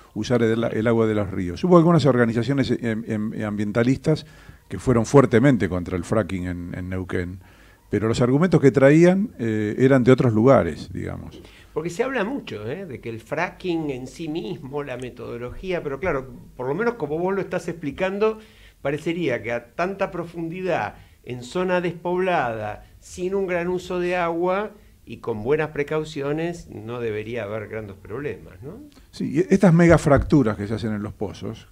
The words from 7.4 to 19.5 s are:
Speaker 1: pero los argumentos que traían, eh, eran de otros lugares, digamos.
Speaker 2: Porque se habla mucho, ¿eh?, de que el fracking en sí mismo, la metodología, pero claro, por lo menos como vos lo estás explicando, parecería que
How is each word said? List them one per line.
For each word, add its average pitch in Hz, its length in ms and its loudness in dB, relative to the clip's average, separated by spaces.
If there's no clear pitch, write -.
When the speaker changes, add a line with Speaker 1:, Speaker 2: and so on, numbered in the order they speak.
Speaker 1:
pero 104 180 0
los 117 120 0
argumentos 147 400 4
que 135 120 6
traían, 165 680 6
eh, 107 400 -2
eran 131 240 6
de 117 80 6
otros 127 220 6
lugares, 107 600 4
digamos. 90 480 -10
Speaker 2:
Porque 160 160 -6
se 175 120 -4
habla 262 220 -2
mucho, 113 440 -8
¿eh?, 185 180 -8
de 120 140 -12
que 117 100 -10
el 110 100 -10
fracking 165 680 -4
en 127 180 -8
sí 160 200 -12
mismo, 147 540 -8
la 131 140 -10
metodología, 123 880 -8
pero 165 160 -6
claro, 139 320 -4
por 123 100 -8
lo 139 80 -2
menos 233 200 -2
como 151 240 -6
vos 185 160 -2
lo 190 80 -4
estás 175 260 -8
explicando, 196 720 -2
parecería 143 600 -2
que 117 100 -4